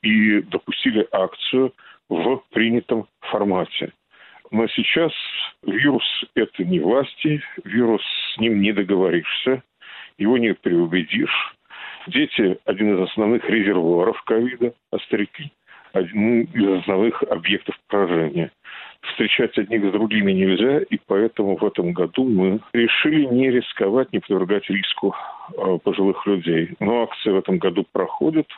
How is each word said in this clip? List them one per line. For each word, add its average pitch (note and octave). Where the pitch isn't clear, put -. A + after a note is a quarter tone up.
и G#2+
допустили -
акцию B2
в A2
принятом A2+
формате. G2
Но A2
сейчас D#3
вирус — B2
это -
не F2+
власти, C#3
вирус, A2
с -
ним A2
не G#2
договоришься, F#2+
его A2
не A#2
переубедишь. F2
Дети — B2
один G#2
из F#2+
основных A2
резервуаров F#2
ковида, A#2+
а -
старики — A2+
один G#2+
из G2
основных G2+
объектов F2+
поражения. E2+
Встречать -
одних G#2
с G2
другими G#2
нельзя, F#2+
и -
поэтому G2
в -
этом G#2+
году F#2
мы G2
решили D3
не C3
рисковать, A#2+
не G2+
подвергать F#2+
риску, G2
э, F#2
пожилых F#2+
людей. E2+
Но A#2
акция -
в F#2+
этом F#2
году F#2
проходит D#3